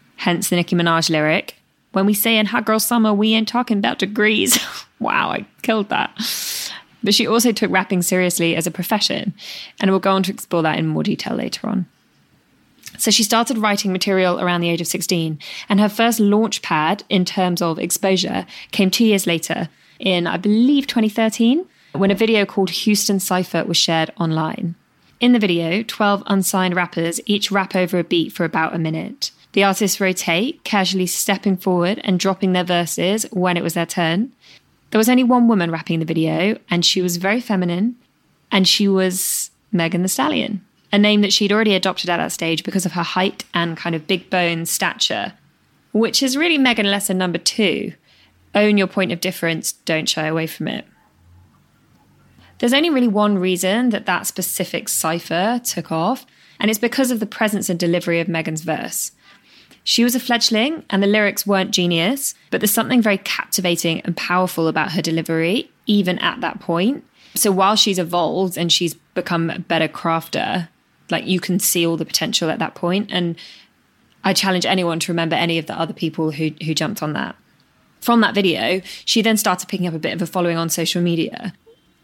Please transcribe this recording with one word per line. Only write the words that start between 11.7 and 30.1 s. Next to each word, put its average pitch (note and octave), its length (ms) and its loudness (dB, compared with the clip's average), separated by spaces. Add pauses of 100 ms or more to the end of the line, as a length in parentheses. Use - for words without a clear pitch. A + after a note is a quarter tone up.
So - 140 0
she A3 100 2
started A3+ 380 2
writing G#3 320 0
material F#3 480 2
around F3 220 0
the E3+ 100 2
age E3+ 100 0
of D#3+ 60 -4
sixteen, E3 500 -2 (320)
and G3 100 4
her G#3 80 4
first A3+ 320 2
launch G#3 440 2
pad E3 460 0
in F#3 160 2
terms F3+ 360 0
of E3 160 0
exposure F#3+ 720 -2 (240)
came F#3+ 180 2
two A3+ 160 2
years G3 220 2
later, E3 420 -2 (300)
in, F3 260 0
I - 120 -2
believe, A#3+ 500 4
twenty G#3+ 220 0
thirteen, A#3 580 2 (240)
when G3 180 2
a G3 60 4
video A3 280 4
called G3 280 0
Houston G3+ 480 0
Cypher F3+ 460 -2
was E3+ 120 -2
shared D#3+ 420 0
online. D#3+ 540 -2 (460)
In B3 120 6
the B3 60 6
video, F3 460 0
twelve G3+ 420 0
unsigned F#3 500 0
rappers E3+ 520 -2
each G#3 240 0
rap F#3+ 240 -2
over F3+ 240 0
a E3+ 40 0
beat E3+ 300 0
for F3 120 -2
about D#3+ 280 -2
a E3+ 60 -4
minute. D#3+ 500 -6 (220)
The G3 120 2
artists G3 380 0
rotate, F#3 600 -2